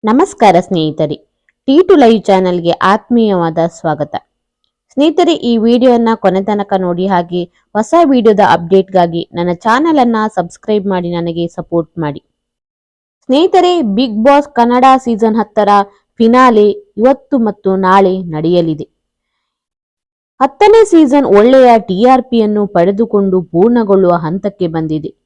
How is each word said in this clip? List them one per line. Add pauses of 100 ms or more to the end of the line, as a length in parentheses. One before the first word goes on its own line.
ನಮಸ್ಕಾರ
ಸ್ನೇಹಿತರೆ, (520)
ಟಿ
ಟು
ಲೈವ್
ಚಾನೆಲ್‌ಗೆ
ಆತ್ಮೀಯವಾದ
ಸ್ವಾಗತ. (760)
ಸ್ನೇಹಿತರೆ,
ಈ
ವಿಡಿಯೋನ
ಕೊನೆ
ತನಕ
ನೋಡಿ,
ಹಾಗೆ
ಹೊಸ (100)
ವಿಡಿಯೋದ (100)
ಅಪ್ಡೇಟ್‌ಗಾಗಿ
ನನ್ನ
ಚಾನೆಲ್
ಅನ್ನ (180)
ಸಬ್ಸ್ಕ್ರೈಬ್
ಮಾಡಿ
ನನಗೆ
ಸಪೋರ್ಟ್
ಮಾಡಿ. (1000)
ಸ್ನೇಹಿತರೆ,
ಬಿಗ್
ಬಾಸ್
ಕನ್ನಡ (120)
ಸೀಸನ್
ಹತ್ತರ (500)
ಫಿನಾಲೆ
ಇವತ್ತು
ಮತ್ತು
ನಾಳೆ
ನಡೆಯಲಿದೆ. (1600)
ಹತ್ತನೇ
ಸೀಸನ್
ಒಳ್ಳೆಯ
ಟಿ
ಆರ್
ಪಿಯನ್ನು
ಪಡೆದುಕೊಂಡು
ಪೂರ್ಣಗೊಳ್ಳುವ
ಹಂತಕ್ಕೆ
ಬಂದಿದೆ. (120)